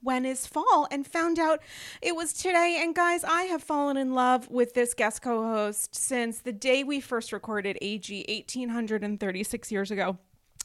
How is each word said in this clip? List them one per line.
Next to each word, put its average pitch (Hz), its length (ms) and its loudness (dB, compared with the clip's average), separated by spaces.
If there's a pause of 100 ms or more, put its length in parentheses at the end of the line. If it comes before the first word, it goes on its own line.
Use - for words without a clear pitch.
"When 254 240 0
is 262 220 -4
fall?" 311 440 4
and 277 140 -4
found 339 340 0
out 320 220 4 (400)
it 339 140 0
was 320 180 -2
today. 349 480 4
And, 330 140 0
guys, 349 280 4
I 330 200 2
have 349 200 -2
fallen 285 340 0
in 262 160 0
love 254 360 4
with 240 240 2
this 240 200 2
guest 220 280 -2
co-host 220 760 -2
since 233 440 -2
the 247 140 -6
day 262 300 2
we 277 180 -2
first 233 320 -4
recorded 202 480 -4
A 208 160 -4
G 196 300 -10
eighteen 240 420 -6
hundred 220 340 -2
and 208 160 -4
thirty-six 202 520 -4
years 196 200 -2
ago. 190 260 -2 (480)